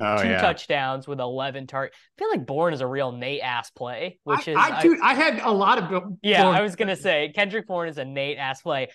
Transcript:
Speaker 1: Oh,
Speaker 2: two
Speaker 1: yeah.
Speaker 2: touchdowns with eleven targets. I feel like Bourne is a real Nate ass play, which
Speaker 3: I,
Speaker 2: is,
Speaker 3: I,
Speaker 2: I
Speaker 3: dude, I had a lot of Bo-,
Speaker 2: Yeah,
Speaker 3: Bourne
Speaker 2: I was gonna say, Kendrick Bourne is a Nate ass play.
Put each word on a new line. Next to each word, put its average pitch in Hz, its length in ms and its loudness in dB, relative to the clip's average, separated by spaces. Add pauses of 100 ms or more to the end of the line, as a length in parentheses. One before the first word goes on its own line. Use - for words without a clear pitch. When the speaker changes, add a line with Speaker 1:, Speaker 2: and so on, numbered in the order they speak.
Speaker 1:
Oh, 104 200 2
Speaker 2:
two 95 100 2
Speaker 1:
yeah. 92 100 2
Speaker 2:
touchdowns 135 680 -2
with 143 140 -6
eleven 131 480 -6
targets. 135 280 -6
I - 220 -20
feel 427 120 -2
like 180 160 -2
Bourne 160 260 0
is 135 80 -4
a 131 60 -2
real 131 260 -2
Nate 127 300 -8
ass 123 280 -4
play, 127 540 -8
which 247 240 -2
Speaker 3:
I, - 20 -2
Speaker 2:
is, 156 60 0
Speaker 3:
I, 208 220 2
Speaker 2:
I 160 40 0
Speaker 3:
dude, 165 200 6
I 254 120 6
had 277 260 2
a 226 120 2
lot 196 260 4
of 175 120 -4
Bo-, 185 320 -4
Speaker 2:
Yeah, 196 200 6
Speaker 3:
Bourne 185 140 6
Speaker 2:
I 196 60 4
was 208 120 -2
gonna 196 220 -2
say, 151 380 0
Kendrick 202 340 -2
Bourne 170 200 -4
is 151 100 -10
a 135 60 -6
Nate 139 340 -6
ass 135 240 -6
play. 135 320 -2